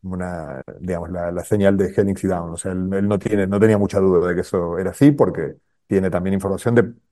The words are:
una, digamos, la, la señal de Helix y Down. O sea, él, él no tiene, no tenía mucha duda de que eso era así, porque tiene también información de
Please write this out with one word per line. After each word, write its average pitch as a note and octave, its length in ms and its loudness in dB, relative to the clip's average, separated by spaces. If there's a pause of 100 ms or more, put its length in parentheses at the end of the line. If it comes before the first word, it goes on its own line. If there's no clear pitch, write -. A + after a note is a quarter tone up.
una, F2+ 580 -8 (180)
digamos, F2 320 -6
la, F2 200 -4
la F2 120 -6
señal G2 320 2
de F#2+ 200 0
Helix G2 280 0
y G2 40 0
Down. E2+ 240 -4
O E2 60 -12
sea, F#2+ 140 -8
él, F#2 220 -4
él G2 160 0
no G#2 100 2
tiene, G2+ 280 0
no G2+ 120 0
tenía G#2+ 180 6
mucha G2+ 220 0
duda F2+ 300 4
de F2 60 0
que F2 60 -2
eso E2+ 360 -4
era F#2 140 -4
así, C#3 200 6
porque F2+ 460 0 (300)
tiene F#2+ 220 0
también F2+ 260 -2
información G2 400 0
de A#2 180 4 (180)